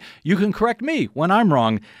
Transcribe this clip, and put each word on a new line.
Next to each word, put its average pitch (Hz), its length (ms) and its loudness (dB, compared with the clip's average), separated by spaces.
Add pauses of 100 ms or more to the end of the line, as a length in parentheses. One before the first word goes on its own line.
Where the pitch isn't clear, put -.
(220)
you 175 140 0
can 202 160 0
correct 233 300 -2
me 277 320 -4
when 160 160 -2
I'm 208 200 4
wrong, 113 300 2 (200)